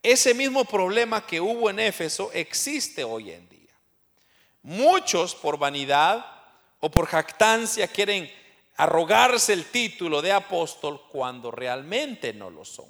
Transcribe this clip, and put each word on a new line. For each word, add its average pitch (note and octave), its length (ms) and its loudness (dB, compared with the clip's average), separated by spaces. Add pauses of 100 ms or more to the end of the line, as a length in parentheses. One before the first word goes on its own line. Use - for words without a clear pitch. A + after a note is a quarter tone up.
ese B3+ 300 6
mismo C4 320 0
problema G#3+ 600 0
que E3 140 -4
hubo A3+ 300 0
en G3 100 -6
Éfeso G3 540 -2
existe F3 720 -6
hoy A2+ 260 -8
en F2 160 -20
día. - 260 -20 (880)
Muchos F#3+ 720 2
por D3 240 -4
vanidad C#3+ 680 2 (560)
o D#3 100 -2
por D#3+ 160 2
jactancia A3 800 0
quieren G3 420 -2 (480)
arrogarse G#3+ 760 4
el E3+ 120 -2
título F3 560 -2
de F3+ 100 0
apóstol E3+ 760 -2
cuando B2 400 -6
realmente C3+ 840 -6
no G2+ 200 -14
lo D#2 120 -20
son. - 260 -20